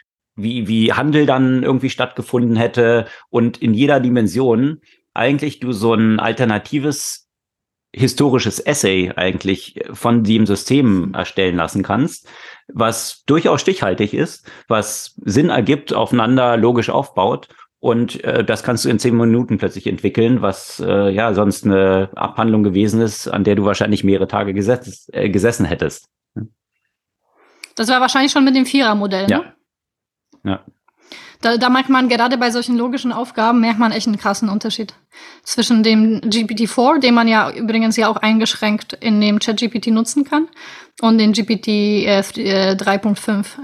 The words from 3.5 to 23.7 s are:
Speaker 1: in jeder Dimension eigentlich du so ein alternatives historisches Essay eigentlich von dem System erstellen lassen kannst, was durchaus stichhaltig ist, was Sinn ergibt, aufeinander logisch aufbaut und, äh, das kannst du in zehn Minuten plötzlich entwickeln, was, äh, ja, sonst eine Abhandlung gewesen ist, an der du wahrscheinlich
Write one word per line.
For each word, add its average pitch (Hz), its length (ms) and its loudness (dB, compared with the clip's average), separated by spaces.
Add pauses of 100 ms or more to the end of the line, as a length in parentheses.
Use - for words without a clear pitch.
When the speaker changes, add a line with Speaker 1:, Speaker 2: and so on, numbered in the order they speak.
Speaker 1:
in 113 120 2
jeder 139 260 2
Dimension 123 840 0 (320)
eigentlich 143 460 -2
du 127 120 -6
so 113 220 0
ein 110 260 2
alternatives 127 1080 -2 (680)
historisches 127 640 0
Essay 95 560 0
eigentlich 92 640 -4 (120)
von 117 320 2
dem 110 220 4
System 101 680 0
erstellen 92 420 -2
lassen 87 280 -2
kannst, 127 440 -2 (400)
was - 580 -4
durchaus 156 360 2
stichhaltig 104 520 -2
ist, - 320 -6 (220)
was - 560 -4
Sinn 139 260 2
ergibt, 135 440 0
aufeinander 120 640 2
logisch 113 320 2
aufbaut 127 580 -2 (340)
und, 120 420 -2
äh, 120 220 0
das 110 180 -2
kannst 123 220 -2
du 135 40 0
in 110 100 0
zehn 120 180 2
Minuten 117 400 2
plötzlich 110 300 -6
entwickeln, 113 540 0
was, - 380 -6
äh, 98 300 0
ja, 107 240 0
sonst 101 320 0
eine 95 500 2
Abhandlung 110 480 0
gewesen 104 380 0
ist, 107 260 -4
an 98 160 -2
der 104 120 2
du 101 100 0
wahrscheinlich 101 380 0